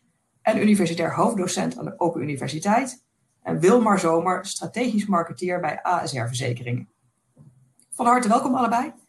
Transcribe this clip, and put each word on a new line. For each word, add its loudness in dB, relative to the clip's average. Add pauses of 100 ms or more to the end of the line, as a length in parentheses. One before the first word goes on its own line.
(420)
en 0
universitair 2
hoofddocent 0
aan -8
de -8
Open -2
Universiteit. -4 (380)
En -4
Wilmar 6
Zomer, 0
strategisch -4
marketeer -2
bij -4
A 0
S -6
R -4
Verzekeringen. -6 (1000)
Van -4
harte 4
welkom 4
allebei. 0 (160)